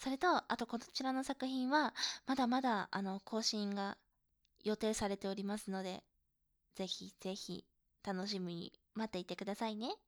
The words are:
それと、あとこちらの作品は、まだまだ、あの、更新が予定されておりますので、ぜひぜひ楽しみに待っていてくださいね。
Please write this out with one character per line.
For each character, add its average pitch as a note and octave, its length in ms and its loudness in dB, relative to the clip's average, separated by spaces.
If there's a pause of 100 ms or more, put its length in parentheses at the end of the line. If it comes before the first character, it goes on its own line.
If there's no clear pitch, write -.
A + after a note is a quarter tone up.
そ C4+ 100 -2
れ C4+ 80 0
と、 F4+ 80 2 (260)
あ A#3 40 2
と A#3 100 -2
こ A#3 140 -4
ち - 240 -6
ら C4 80 2
の C4 100 0
作 C4+ 240 -2
品 C4 240 0
は、 D4 240 4 (320)
ま C4 80 2
だ C4 140 6
ま B3+ 120 4
だ、 A3+ 300 4
あ G3 100 0
の、 G3 240 -2
更 A3 160 0
新 G#3 320 0
が G3+ 240 -2 (680)
予 G#3+ 120 2
定 A3 180 2
さ G#3+ 120 2
れ G3 100 0
て G3 120 -4
お G3 60 -2
り G3 100 -4
ま G3+ 140 -2
す G3+ 120 -6
の F#3+ 140 -2
で、 F#3 180 -6 (720)
ぜ F#3+ 140 -4
ひ F#3 320 -8
ぜ F#3+ 160 -4
ひ - 280 -8 (380)
楽 F#3+ 240 -2
し G3+ 140 -2
み F3 160 -4
に - 160 -8 (220)
待 A3 120 -2
っ - 20 -8
て F3+ 120 -4
い F3 40 -6
て F3+ 120 -6
く - 80 -8
だ G3 100 -2
さ A3+ 140 -2
い G#3+ 80 -4
ね。 B3+ 180 -4 (120)